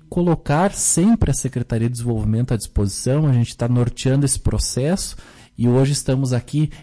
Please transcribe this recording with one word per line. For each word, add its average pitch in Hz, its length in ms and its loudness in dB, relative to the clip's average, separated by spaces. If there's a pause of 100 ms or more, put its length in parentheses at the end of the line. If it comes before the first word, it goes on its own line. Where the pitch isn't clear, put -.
colocar 175 600 0
sempre - 580 2
a 139 40 0
Secretaria 117 560 -2
de 123 60 -4
Desenvolvimento 117 580 0
à 113 40 2
disposição, 123 720 -2
a 139 60 4
gente 117 240 0
tá 120 100 -2
norteando 123 580 2
esse 135 140 -2
processo - 800 -2 (400)
e 117 100 0
hoje 131 240 4
estamos 135 400 -2
aqui 143 400 -2 (120)